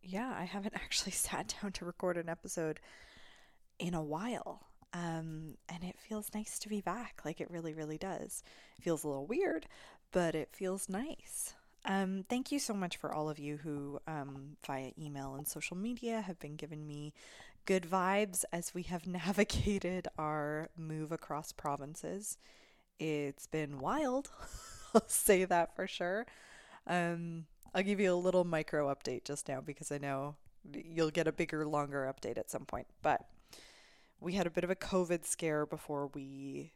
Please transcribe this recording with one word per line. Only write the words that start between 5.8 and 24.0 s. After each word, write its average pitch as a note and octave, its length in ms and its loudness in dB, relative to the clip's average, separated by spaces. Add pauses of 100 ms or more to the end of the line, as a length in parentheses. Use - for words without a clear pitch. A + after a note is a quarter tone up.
it F3+ 160 -8
feels G#3+ 340 -6
nice - 280 -4
to - 80 -8
be G#3 120 0
back. G3+ 440 -4
Like, D#3+ 160 -4
it E3+ 100 -4
really, E3 240 -4
really D#3 240 -4
does. - 460 -6 (340)
It - 60 -18
feels E3 180 2
a D3+ 60 -2
little C#3 180 -2
weird, D#4+ 400 2 (460)
but E3+ 220 4
it D#3 180 -2
feels F#3+ 360 -2
nice. - 680 -6 (300)
Um, F#3+ 440 2
thank B3 220 -2
you C#4+ 80 2
so B3+ 140 0
much F#3 240 -2
for - 160 -4
all D3+ 160 0
of D3+ 100 -4
you D3 200 -4
who, C#3+ 480 -4
um, C#3 500 -6 (100)
via C3+ 320 -4
email C#3 360 -6
and D3 120 -6
social - 300 -6
media A3+ 440 -2
have F#3 180 -6
been D3 180 -10
giving D3+ 300 -8
me D3 260 -8 (520)
good F#3+ 180 4
vibes F#3+ 680 2
as F3 220 -2
we F3+ 100 -2
have F3 220 -4
<laughs> - 0 -
navigated F#3 1080 2
our D3+ 600 0
move D#3 360 -4
across D3+ 400 -4
provinces. D3+ 880 -4 (600)
It's D3 480 0
been C#3+ 320 -2
wild. B3+ 520 2 (320)